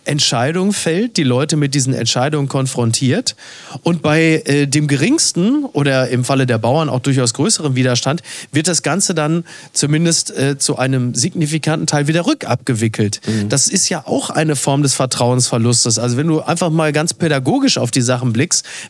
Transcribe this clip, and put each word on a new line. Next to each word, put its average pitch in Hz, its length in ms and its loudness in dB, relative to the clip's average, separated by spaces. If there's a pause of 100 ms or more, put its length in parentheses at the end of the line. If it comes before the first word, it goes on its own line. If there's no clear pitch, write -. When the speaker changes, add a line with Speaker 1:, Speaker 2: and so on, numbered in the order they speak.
Speaker 1:
Entscheidungen 151 640 0
fällt, 196 460 -2
die 160 80 2
Leute 131 320 2
mit 139 180 0
diesen 131 180 0
Entscheidungen 139 540 0
konfrontiert. 131 880 0 (480)
Und 170 180 0
bei, 156 440 2
äh, 143 220 2
dem 147 200 0
geringsten 220 760 2
oder 135 420 2
im 123 160 0
Falle 135 220 2
der 120 140 0
Bauern 139 280 2
auch 131 140 -2
durchaus 131 320 2
größeren 151 420 0
Widerstand 127 480 0 (300)
wird 160 160 0
das 170 140 -2
Ganze 180 300 0
dann 160 300 0 (300)
zumindest, 156 580 0
äh, 135 260 -2
zu - 200 -2
einem 127 360 0
signifikanten 156 760 -2
Teil 143 200 0
wieder 170 180 0
rückabgewickelt. 113 1000 -2
Speaker 2:
Mhm. 107 220 -2
Speaker 1:
Das - 180 0
ist - 220 -2
ja 160 180 -6
auch 262 220 -2
eine 156 260 0
Form 139 260 0
des 139 120 2
Vertrauensverlustes. 123 1040 0
Also 120 160 0
wenn 151 120 0
du 156 120 2
einfach 170 300 -2
mal 156 240 0
ganz 156 200 0
pädagogisch 165 640 0
auf 120 140 -2
die 131 100 2
Sachen 123 300 0
blickst, - 320 0 (260)